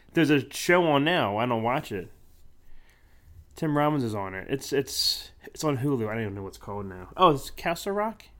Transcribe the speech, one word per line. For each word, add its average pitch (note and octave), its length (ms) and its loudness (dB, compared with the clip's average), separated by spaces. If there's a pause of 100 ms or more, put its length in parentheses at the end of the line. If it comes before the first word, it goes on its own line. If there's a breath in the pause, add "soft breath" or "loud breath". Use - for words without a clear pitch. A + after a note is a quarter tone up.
(140)
there's D#3 160 6
a C#3 200 2
show F3+ 360 2
on C#3+ 180 4
now. C#3+ 320 0
I A2+ 80 0
don't A#2 180 0
watch B2 300 -2
it. F#2 180 -8 (1400)
Tim D3+ 220 0
Robbins D3 260 4
is A2 120 -2
on G2 200 -4
it. F#2+ 140 -8
It's, - 240 -4
it's, - 580 0 (140)
it's - 180 -10
on D3+ 160 2
Hulu. B2 300 0
I G#2+ 60 -4
don't A2+ 80 -2
even G2+ 120 -4
know G2+ 80 -8
what F#2+ 60 -8
it's - 100 -14
called G2+ 280 -8
now. F#2 220 -12 (100)
Oh, F3+ 160 10
it's - 160 -6
Castle E3+ 420 -4
Rock? G#3 300 -4 (180)